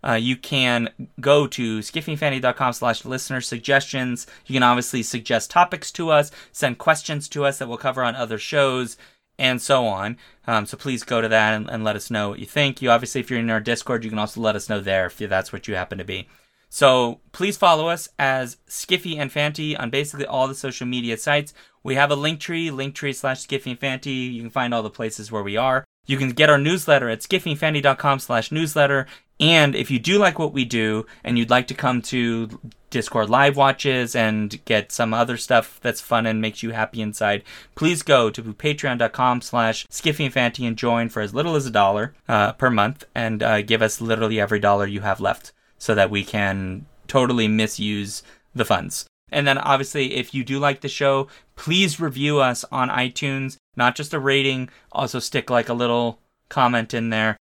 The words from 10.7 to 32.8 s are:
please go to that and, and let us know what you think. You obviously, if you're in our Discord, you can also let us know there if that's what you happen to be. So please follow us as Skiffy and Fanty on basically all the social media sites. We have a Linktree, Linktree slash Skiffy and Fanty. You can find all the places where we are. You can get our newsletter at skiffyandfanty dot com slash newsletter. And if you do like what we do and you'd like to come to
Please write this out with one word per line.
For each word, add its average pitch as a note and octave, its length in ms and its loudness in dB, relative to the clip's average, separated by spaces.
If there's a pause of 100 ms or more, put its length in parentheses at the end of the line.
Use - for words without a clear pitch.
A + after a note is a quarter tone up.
please B2+ 280 -6
go A#2 180 0
to A2+ 60 0
that A2 260 4
and, G#2+ 160 -4
and A2 140 -6
let G#2+ 120 0
us - 140 -10
know G#2 200 -2
what G2+ 100 -10
you - 80 -12
think. C#3 340 -2
You B2+ 80 0
obviously, A#2+ 320 2
if - 80 -8
you're B2 100 -2
in A#2 120 -2
our A2 80 0
Discord, A#2 440 -2
you A2 60 -6
can A2 100 -6
also G#2+ 220 -4
let G#2+ 140 2
us G2+ 140 -8
know G#2 100 0
there F#2+ 260 0
if - 140 -10
that's F#2+ 340 -2
what F#2+ 140 -12
you G#2 80 -6
happen F#2 240 -6
to F2+ 40 -8
be. F#2 240 -6 (420)
So B2+ 500 4 (120)
please G3+ 260 -2
follow E3 300 6
us E3+ 300 -4
as C3 400 -2 (100)
Skiffy E3+ 520 -4
and C#3 120 -4
Fanty D3+ 460 -2
on A#2 140 -4
basically C#3+ 340 -4
all C3+ 220 0
the C3+ 80 -6
social B2+ 320 -8
media A#2+ 300 -4
sites. D3 360 -2 (280)
We C3+ 140 -4
have C#3+ 160 4
a D3 60 2
Linktree, E3 520 -4
Linktree C#3 460 -6
slash C3 320 -6
Skiffy C3+ 240 -6
and A#2+ 80 -10
Fanty. C3 540 -6
You A#2 80 -10
can A#2 80 -10
find B2 240 -2
all A2+ 100 0
the G#2+ 60 -6
places A2 420 -8
where G#2 120 -4
we G2+ 120 -6
are. C3 300 0 (200)
You C3+ 120 -2
can C3 140 -2
get D3 180 4
our D3 80 8
newsletter D3 500 2
at A2+ 140 -4
skiffyandfanty D#3 600 -2
dot C3+ 160 4
com C#3 220 2
slash A#2 320 -2
newsletter. D3 560 0 (320)
And D3+ 360 6
if - 140 -4
you C3 80 0
do E3+ 200 2
like F#3 200 4
what D3+ 140 -2
we C#3 140 -2
do A2 400 0 (180)
and B2 140 0
you'd A#2 120 2
like B2 180 4
to - 60 -8
come B2+ 300 -2
to A#2 560 -4 (300)